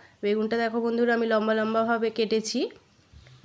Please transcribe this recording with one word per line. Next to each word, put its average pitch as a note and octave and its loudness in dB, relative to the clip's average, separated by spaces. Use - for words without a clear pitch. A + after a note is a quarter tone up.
বেগুনটা A3 0
দেখো A#3 -2
বন্ধুরা, A#3 2
আমি A#3 0
লম্বা A3 2
লম্বাভাবে A3 0
কেটেছি, A3 -2